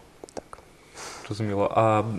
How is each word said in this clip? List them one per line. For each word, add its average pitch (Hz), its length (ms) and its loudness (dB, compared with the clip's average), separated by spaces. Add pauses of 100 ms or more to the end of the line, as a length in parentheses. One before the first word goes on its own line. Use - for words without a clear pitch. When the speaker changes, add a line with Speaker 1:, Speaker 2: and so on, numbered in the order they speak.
(340)
Speaker 1:
Так. - 260 -16 (680)
Speaker 2:
Зрозуміло. 101 480 0
А 110 280 6 (160)